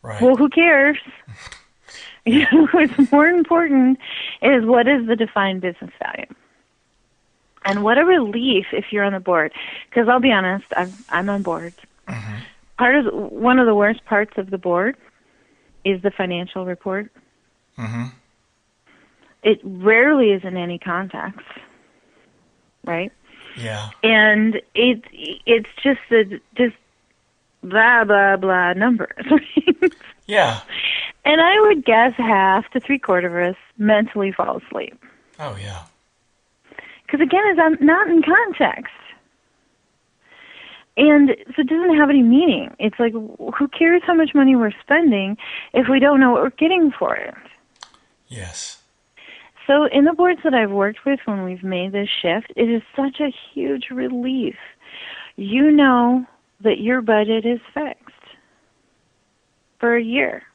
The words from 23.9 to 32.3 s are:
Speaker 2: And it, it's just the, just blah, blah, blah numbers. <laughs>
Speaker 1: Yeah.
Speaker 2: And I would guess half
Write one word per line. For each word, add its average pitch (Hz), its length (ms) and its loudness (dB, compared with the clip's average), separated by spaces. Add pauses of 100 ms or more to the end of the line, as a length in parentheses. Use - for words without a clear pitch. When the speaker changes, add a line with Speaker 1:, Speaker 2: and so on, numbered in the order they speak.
Speaker 2:
And 214 600 2 (140)
it, 233 280 0 (420)
it's 226 220 2 (160)
just 269 160 0 (100)
the, 214 300 0 (160)
just 240 200 0 (840)
blah, 220 440 2
blah, 196 320 2
blah 180 360 -2
numbers. 214 540 -2
<laughs> - 640 0 (340)
Speaker 1:
Yeah. 151 360 0 (640)
Speaker 2:
And 311 160 4
I 370 260 4
would 330 160 2
guess 233 320 2
half 196 560 0